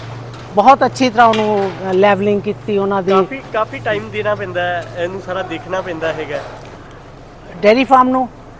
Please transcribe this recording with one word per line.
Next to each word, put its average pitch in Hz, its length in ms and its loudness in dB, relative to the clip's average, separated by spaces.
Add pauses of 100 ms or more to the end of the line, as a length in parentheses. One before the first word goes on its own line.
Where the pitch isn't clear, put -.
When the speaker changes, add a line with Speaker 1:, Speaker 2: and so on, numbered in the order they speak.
(560)
Speaker 1:
ਬਹੁਤ 247 300 6
ਅੱਛੀ 254 240 0
ਤਰ੍ਹਾਂ 226 180 6
ਉਹਨੂੰ, 214 440 2 (180)
ਅ, 185 40 0
ਲੈਵਲਿੰਗ 202 480 2
ਕੀਤੀ 208 360 -4
ਉਹਨਾਂ 196 260 0
ਦੀ। 185 80 0
Speaker 2:
ਕਾਫੀ, 190 300 0 (120)
ਕਾਫੀ 220 260 -4
ਟਾਈਮ 214 300 -4
ਦੇਣਾ 208 260 -2
ਪੈਂਦਾ 180 280 -4
ਹੈ, 175 340 -4
ਇਹਨੂੰ 185 240 -4
ਸਾਰਾ 185 200 -6
ਦੇਖਣਾ 180 400 -6
ਪੈਂਦਾ 160 320 -4
ਹੈਗਾ। 147 260 -6 (1200)
Speaker 1:
ਡੇਅਰੀ 226 220 6
ਫਾਰਮ 254 260 6
ਨੂੰ? 262 200 0 (300)